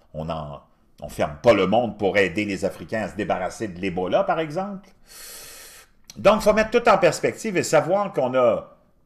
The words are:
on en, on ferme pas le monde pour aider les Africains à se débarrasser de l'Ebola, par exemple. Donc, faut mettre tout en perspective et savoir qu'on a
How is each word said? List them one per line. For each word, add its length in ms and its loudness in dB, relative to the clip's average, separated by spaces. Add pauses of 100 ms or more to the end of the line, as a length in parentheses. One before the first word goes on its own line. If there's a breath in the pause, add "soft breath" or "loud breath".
(140 soft breath)
on 160 -8
en, 320 -10 (400)
on 60 -12
ferme 340 -6
pas 120 6
le 140 4
monde 300 0
pour 200 0
aider 260 2
les 220 -4
Africains 380 -4
à 40 -6
se 80 -12
débarrasser 540 -4
de 100 -14
l'Ebola, 460 0
par 160 -2
exemple. 480 -8 (1300 loud breath)
Donc, 240 4
faut 100 4
mettre 200 2
tout 180 4
en 80 6
perspective 580 0
et 80 2
savoir 480 0
qu'on 240 -2
a 420 2 (280)